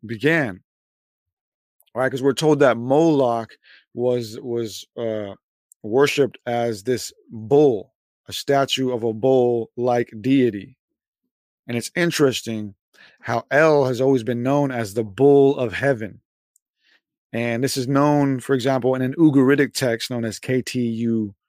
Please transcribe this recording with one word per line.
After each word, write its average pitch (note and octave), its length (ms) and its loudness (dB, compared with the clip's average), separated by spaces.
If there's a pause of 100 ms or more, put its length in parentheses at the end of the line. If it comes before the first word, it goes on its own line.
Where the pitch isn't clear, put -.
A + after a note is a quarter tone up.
began, A#2 560 -2 (1300)
right? B2+ 160 -2
'Cause C3+ 100 -6
we're C3+ 120 2
told D3+ 260 2
that B2+ 160 6
Moloch C3 800 2 (380)
was, A#2+ 480 -4
was, A#2 440 -8 (120)
uh, G#2+ 380 -6 (460)
worshipped C3+ 640 0
as A#2+ 380 -4
this B2 300 -4 (180)
bull, A#2 600 2 (340)
a - 60 -14
statue C3 580 -2
of A#2 140 -6
a A2 80 -2
bull-like A#2+ 1040 0
deity. A#2+ 580 0 (880)
And A#2+ 120 -6
it's - 180 -8
interesting A#2 800 -2 (460)
how A#2 300 -4
El D3 340 4
has B2+ 160 -2
always C3 220 2
been A#2+ 200 -4
known C#3 280 0
as A2+ 240 -6
the A#2 100 -2
Bull C#3 520 4
of A#2+ 140 -4
Heaven. A2+ 480 -4 (1120)
And A#2 320 -4
this C3+ 140 -2
is B2 100 -4
known, C#3 520 2
for C#3 160 -2
example, C3 400 0
in B2+ 80 -4
an C3 100 -4
Ugaritic C3+ 600 4
text A#2 360 -4
known A#2+ 160 -6
as G#2+ 140 -8
K C3 240 -4
T - 180 -6
U A2+ 540 -4 (140)